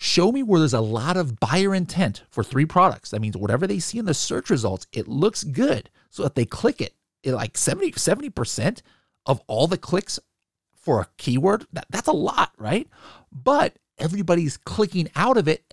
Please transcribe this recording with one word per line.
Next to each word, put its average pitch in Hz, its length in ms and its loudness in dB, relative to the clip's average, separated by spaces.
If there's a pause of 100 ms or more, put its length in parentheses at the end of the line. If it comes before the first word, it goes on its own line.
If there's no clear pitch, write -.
Show 180 300 2
me 269 140 -2
where 196 160 4
there's 143 140 2
a 117 60 2
lot 113 360 0
of 143 240 -2
buyer 190 340 2
intent 175 560 -2
for 110 140 -4
three 139 220 2
products. 180 440 2
That 107 100 -4
means 107 160 -4
whatever 104 300 0
they 196 140 -2
see 220 180 -6
in 233 60 -4
the 175 100 0
search - 340 -4
results, 107 440 0
it - 160 -6
looks 156 340 0
good. 143 480 -2 (200)
So - 140 -6
if 143 100 -2
they 123 100 2
click - 360 -2
it, - 140 -6 (300)
it, 131 80 0
like, - 260 -4
seventy, 370 340 0
seventy 247 380 0
percent 147 520 -4 (440)
of 131 220 0
all 117 180 2
the 180 100 0
clicks - 440 -4 (560)
for 127 240 0
a 110 160 -6
keyword, 160 560 0
that, - 180 -12
that's 208 160 -4
a 311 60 4
lot, - 440 0
right? 175 320 -2 (440)
But 254 440 0 (220)
everybody's 170 580 0
clicking 185 600 -2
out 240 200 4
of 165 120 4
it 156 240 -2